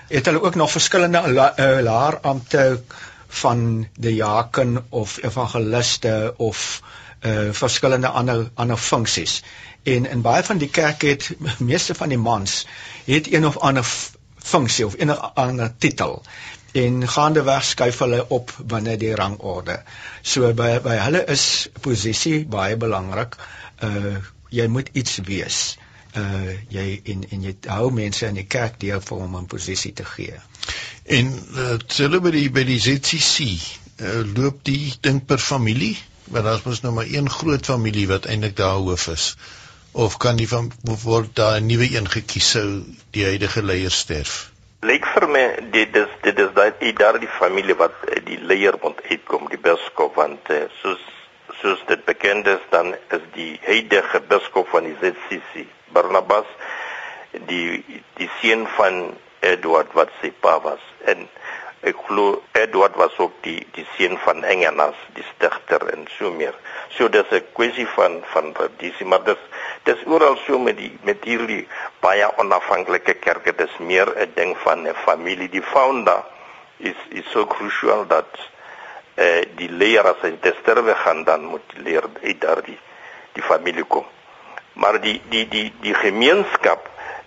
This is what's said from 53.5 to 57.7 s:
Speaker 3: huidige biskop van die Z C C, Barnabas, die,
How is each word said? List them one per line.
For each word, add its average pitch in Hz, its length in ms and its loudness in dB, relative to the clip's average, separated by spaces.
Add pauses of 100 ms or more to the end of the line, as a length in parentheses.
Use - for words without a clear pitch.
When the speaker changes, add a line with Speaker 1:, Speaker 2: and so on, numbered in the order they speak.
Speaker 3:
huidige 107 640 2
biskop 95 400 2
van 82 160 2
die 80 180 -8
Z 90 120 0 (160)
C 85 120 -6 (120)
C, 82 120 -12 (280)
Barnabas, 92 520 4 (1040)
die, 85 360 -4 (320)